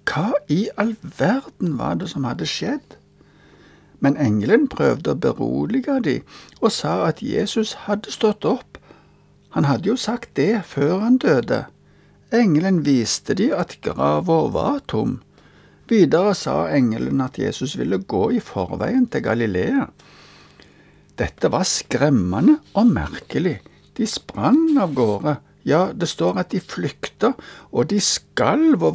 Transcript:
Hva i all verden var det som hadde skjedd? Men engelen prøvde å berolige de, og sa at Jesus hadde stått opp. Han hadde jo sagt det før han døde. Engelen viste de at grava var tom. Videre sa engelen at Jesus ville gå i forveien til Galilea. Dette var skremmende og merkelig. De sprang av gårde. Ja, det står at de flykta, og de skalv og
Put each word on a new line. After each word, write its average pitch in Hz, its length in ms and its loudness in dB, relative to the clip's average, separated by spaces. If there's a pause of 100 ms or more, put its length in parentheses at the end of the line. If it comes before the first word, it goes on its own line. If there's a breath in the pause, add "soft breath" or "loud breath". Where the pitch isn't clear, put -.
Hva 202 260 -2 (160)
i 175 200 0 (100)
all 220 240 0
verden 175 800 -2
var 139 160 -2
det 160 160 -8
som 139 160 -4
hadde 160 160 -6
skjedd? - 480 -6 (1040 soft breath)
Men - 180 2
engelen 151 540 2
prøvde 147 420 0
å 135 60 -4
berolige 143 880 -2
de, 120 140 -2 (420 loud breath)
og 214 80 4
sa 165 300 -4 (100)
at - 160 -6
Jesus 214 480 -2 (140)
hadde 214 260 -6
stått - 320 0
opp. - 320 -4 (800 soft breath)
Han 160 120 2
hadde 139 200 0
jo 247 80 2
sagt - 400 -6
det 196 320 2
før 165 360 0
han 247 180 4
døde. 123 420 2 (720 soft breath)
Engelen 185 500 4
viste 131 540 0
de 220 180 2
at - 280 -6
grava 151 580 0 (100)
var - 300 -2 (100)
tom. 113 260 -2 (720 soft breath)
Videre 190 480 4
sa 147 320 -2
engelen 135 560 0
at 127 160 -8
Jesus 131 400 -6
ville 175 180 -2
gå 107 380 0
i - 80 -2
forveien 113 640 -2
til - 160 -4
Galilea. 117 640 0 (1300 loud breath)
Dette - 320 -2
var 156 160 0
skremmende 131 920 2 (180)
og 220 160 6
merkelig. 139 640 -4 (380 soft breath)
De 220 100 -2
sprang 294 720 2
av 175 160 0
gårde. 123 440 0 (280 soft breath)
Ja, 160 260 4
det 175 200 -4
står 180 320 -2
at - 80 -18
de 190 80 -2
flykta, - 720 -4 (400 loud breath)
og 160 180 0
de 208 140 0
skalv 180 800 2
og 160 100 2